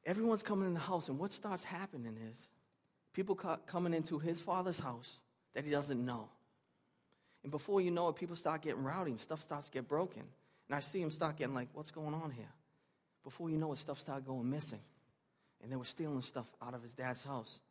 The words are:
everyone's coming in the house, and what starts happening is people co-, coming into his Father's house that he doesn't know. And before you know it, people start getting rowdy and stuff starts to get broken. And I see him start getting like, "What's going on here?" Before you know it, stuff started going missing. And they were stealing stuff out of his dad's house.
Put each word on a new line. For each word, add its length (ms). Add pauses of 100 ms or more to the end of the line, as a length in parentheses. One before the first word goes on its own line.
everyone's 360
coming 260
in 40
the 80
house, 300
and 80
what 140
starts 320
happening 520 (140)
is 180 (640)
people 240
co-, 300
coming 260
into 260
his 220
Father's 380
house 400 (340)
that 140
he 40
doesn't 320
know. 280 (1120)
And 100
before 300
you 80
know 180
it, 80
people 200
start 260
getting 200
rowdy 280
and 100
stuff 220
starts 260
to 60
get 120
broken. 360 (460)
And 60
I 60
see 220
him 80
start 260
getting 180
like, 200
"What's 160
going 240
on 160
here?" 220 (720)
Before 280
you 80
know 140
it, 40
stuff 240
started 260
going 220
missing. 320 (800)
And 80
they 60
were 80
stealing 380
stuff 280 (120)
out 100
of 100
his 120
dad's 280
house. 380 (100)